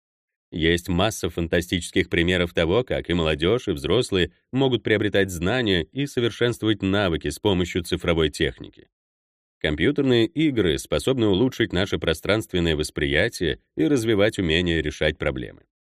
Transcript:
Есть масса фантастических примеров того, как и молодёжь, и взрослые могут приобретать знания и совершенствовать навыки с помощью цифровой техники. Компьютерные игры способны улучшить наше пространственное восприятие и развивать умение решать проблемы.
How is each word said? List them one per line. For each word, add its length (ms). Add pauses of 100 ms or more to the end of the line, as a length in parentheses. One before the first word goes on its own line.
(520)
Есть 360
масса 400
фантастических 800
примеров 460
того, 300
как 260
и 40
молодёжь, 540
и 40
взрослые 600 (200)
могут 300
приобретать 480
знания 520
и 240
совершенствовать 760
навыки 460
с 100
помощью 440
цифровой 480
техники. 580 (720)
Компьютерные 680
игры 520
способны 480
улучшить 460
наше 260
пространственное 800
восприятие 800 (180)
и 100
развивать 520
умение 420
решать 380
проблемы. 460 (220)